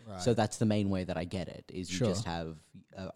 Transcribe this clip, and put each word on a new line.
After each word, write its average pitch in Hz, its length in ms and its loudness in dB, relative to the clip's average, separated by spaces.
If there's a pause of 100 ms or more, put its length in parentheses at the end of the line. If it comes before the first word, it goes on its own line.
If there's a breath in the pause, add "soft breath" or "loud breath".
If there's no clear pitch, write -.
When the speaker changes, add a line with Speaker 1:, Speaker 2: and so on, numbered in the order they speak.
(180)
Speaker 1:
So 92 120 2
Speaker 2:
Right. 113 60 4
Speaker 1:
that's 110 200 2
the 117 80 2
main 104 240 4
way 95 160 2
that 85 140 -2
I 87 60 -2
get 87 240 -4
it, - 220 -14
is 87 200 -6
you 92 80 -2
Speaker 2:
Sure. 123 100 4
Speaker 1:
just 95 160 0
have, 82 320 -4 (400)
uh, 95 60 -10
Speaker 2:
So 92 140 -8